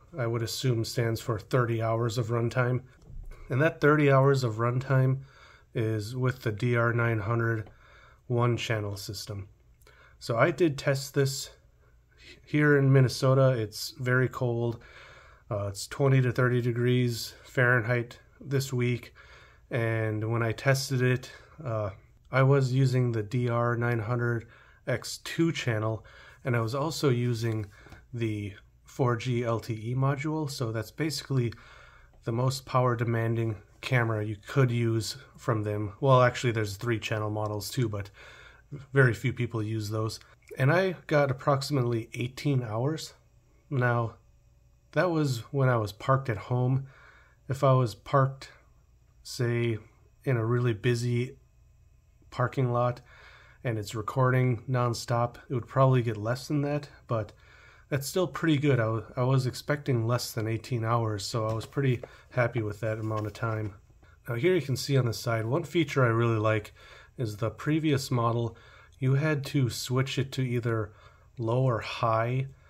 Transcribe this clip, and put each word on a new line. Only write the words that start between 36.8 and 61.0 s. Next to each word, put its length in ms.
channel 300
models 400
too, 180
but 220
very 180
few 220
people 280
use 280
those. 300
And 160
I 240
got 240
approximately 840
eighteen 480
hours. 500
Now, 460
that 180
was 300
when 160
I 80
was 160
parked 380
at 80
home. 480
If 160
I 120
was 200
parked, 580
say, 540
in 140
a 80
really 260
busy 640
parking 420
lot 300
and 120
it's 180
recording 760
nonstop, 640
it 40
would 120
probably 340
get 160
less 300
than 160
that, 260
but 240
that's 180
still 220
pretty 280
good. 220
I 80
wa-, 160
I 80
was 220
expecting 600
less 240
than 160
eighteen 380
hours, 400